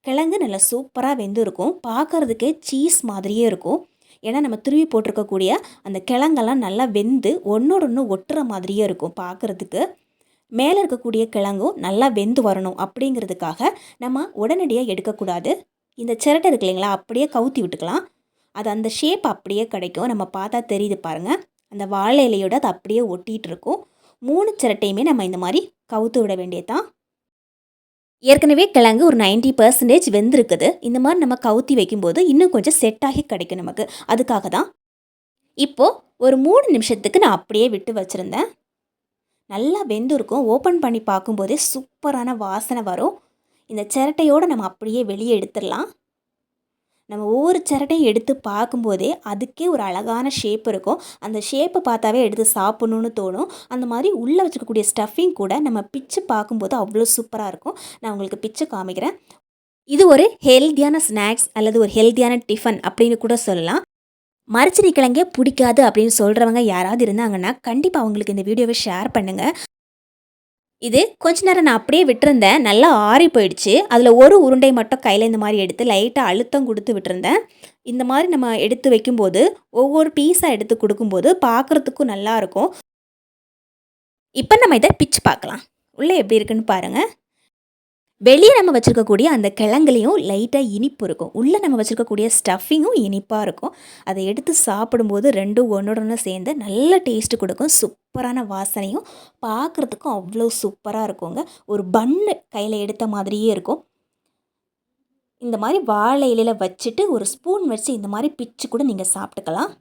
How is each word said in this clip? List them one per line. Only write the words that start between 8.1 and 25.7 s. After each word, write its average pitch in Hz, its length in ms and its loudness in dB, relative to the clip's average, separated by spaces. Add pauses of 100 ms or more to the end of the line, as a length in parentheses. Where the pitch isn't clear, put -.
ஒட்டுற 294 220 -8 (140)
மாதிரியே 196 380 -4
இருக்கும் 170 340 -8
பார்க்கறதுக்கு. 190 580 -8 (800)
மேல 320 240 2
இருக்கக்கூடிய 233 400 -4 (140)
கிழங்கும் 202 380 -4 (120)
நல்லா 220 200 0 (120)
வெந்து 233 300 0
வரணும் 190 360 -6
அப்படிங்கிறதுக்காக 220 880 -6 (320)
நம்ம 269 220 -6 (160)
உடனடியா 254 400 -2 (100)
எடுக்கக்கூடாது. 190 580 -6 (500)
இந்த 233 100 -6 (100)
சிரட்டை 320 280 2
இருக்கு 233 140 0
இல்லைங்களா, 185 320 -2
அப்படியே 240 360 -4
கவுத்தி 262 300 -2
விட்டுக்கலாம். 185 420 -6 (540)
அது 214 160 -6
அந்த 220 140 -4 (100)
ஷேப் 349 340 -2
அப்படியே 202 400 -6
கிடைக்கும். 185 380 -6
நம்ம 202 140 -4 (120)
பார்த்தா 214 220 -6 (120)
தெரியுது 202 260 -2 (100)
பாருங்க, 165 240 -8 (420)
அந்த 202 120 -10 (100)
வாழை 233 340 2
இலையோட 196 320 -2
அது 240 100 -2
அப்படியே 214 320 -4 (120)
ஒட்டிட்டு 220 360 -12
இருக்கும். - 300 -8 (480)
மூணு 392 220 0 (100)
சிரட்டையுமே 208 480 -2
நம்ம 240 200 2
இந்த 185 140 -8
மாதிரி 190 180 0 (320)